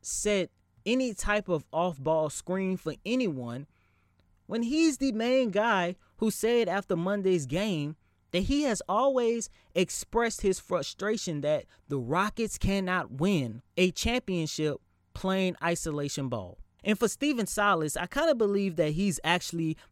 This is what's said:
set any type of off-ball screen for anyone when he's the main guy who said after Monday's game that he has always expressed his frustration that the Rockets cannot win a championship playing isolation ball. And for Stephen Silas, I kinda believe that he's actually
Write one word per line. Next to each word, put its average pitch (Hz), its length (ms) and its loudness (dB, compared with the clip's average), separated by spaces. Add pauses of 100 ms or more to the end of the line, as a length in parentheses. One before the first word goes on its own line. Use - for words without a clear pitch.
set 202 480 -2 (380)
any 247 260 0
type 208 340 0
of 165 240 -2
off-ball 156 600 0
screen 185 460 -4
for 156 160 -6 (120)
anyone 147 600 -2 (800)
when 233 160 -2
he's 302 340 2
the 269 140 0
main 240 400 2
guy 190 460 2 (200)
who 220 140 2
said 233 360 2
after 190 280 -2
Monday's 185 500 2
game 156 500 -2 (360)
that 180 120 0
he 285 200 2
has 233 260 0
always 233 600 2 (260)
expressed - 680 0
his 190 180 2
frustration 180 840 -4
that 147 240 0 (240)
the 139 100 -2
Rockets 190 580 -2
cannot 185 540 0
win 135 500 0 (160)
a 185 140 4
championship 170 840 -2 (360)
playing 190 480 0
isolation 147 640 -2
ball. 104 300 -6 (300)
And 208 120 2
for 240 80 2
Stephen 247 400 0
Silas, 202 500 2
I 175 80 -4
kinda 294 300 2
believe 202 400 2
that 156 160 2
he's 180 320 0
actually 165 520 0 (160)